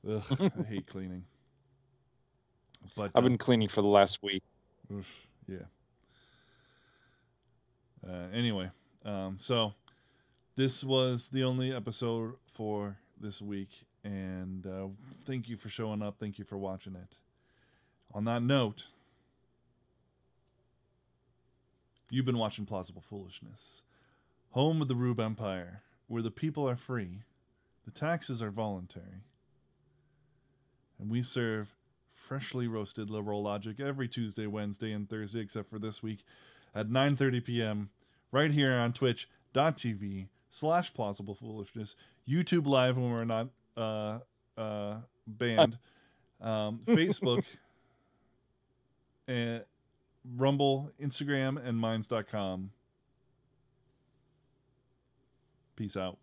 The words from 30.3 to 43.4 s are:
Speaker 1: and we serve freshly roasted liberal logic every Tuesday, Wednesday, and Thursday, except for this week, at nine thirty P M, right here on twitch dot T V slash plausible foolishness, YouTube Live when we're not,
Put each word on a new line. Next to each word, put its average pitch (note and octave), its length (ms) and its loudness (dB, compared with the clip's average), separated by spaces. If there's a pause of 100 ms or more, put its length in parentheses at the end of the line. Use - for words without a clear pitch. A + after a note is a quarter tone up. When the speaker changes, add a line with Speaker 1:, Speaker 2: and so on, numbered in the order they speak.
Speaker 1:
and G2+ 100 -6
we A#2+ 140 0
serve A2 500 -2 (400)
freshly B2+ 540 -6
roasted G#2+ 420 -6
liberal G#2 320 -2
logic G#2 380 -4
every C#3 280 -2
Tuesday, A2 400 -4
Wednesday, G#2 440 -4
and G#2 180 -4
Thursday, G#2+ 300 -6
except G#2 300 -8
for G#2+ 100 -10
this A2 240 -6
week, A2 160 -6 (560)
at G#2+ 140 -2
nine C3+ 280 4
thirty B2+ 220 4
P A#2+ 220 0
M, G#2 280 -2 (420)
right D3 200 6
here C#3 220 6
on A#2+ 200 4
twitch B2 340 2 (240)
dot D3 260 4
T A#2+ 160 -2
V G2 340 -6 (220)
slash E3 440 0
plausible G2+ 420 -4
foolishness, G#2+ 600 -10 (320)
YouTube E3 380 4
Live B2+ 320 6
when B2 140 0
we're A#2 140 0
not, A#2 240 -2 (260)